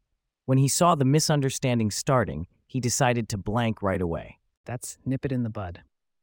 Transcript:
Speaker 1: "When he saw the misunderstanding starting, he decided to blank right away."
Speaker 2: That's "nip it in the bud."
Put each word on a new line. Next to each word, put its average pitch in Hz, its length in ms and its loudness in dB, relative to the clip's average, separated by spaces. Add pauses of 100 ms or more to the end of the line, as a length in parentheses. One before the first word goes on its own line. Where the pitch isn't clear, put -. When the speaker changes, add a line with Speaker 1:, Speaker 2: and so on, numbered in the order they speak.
(460)
Speaker 1:
"When 131 120 4
he 135 120 4
saw 175 260 4
the 139 80 0
misunderstanding 135 880 2
starting, 90 560 0 (180)
he - 140 -6
decided 120 480 0
to 110 100 -6
blank 107 440 -2
right 95 200 0
away." 82 380 -6 (240)
Speaker 2:
That's - 400 -10
"nip 131 220 -4
it 135 80 -2
in 123 100 -2
the 113 60 -4
bud." 95 340 -10 (400)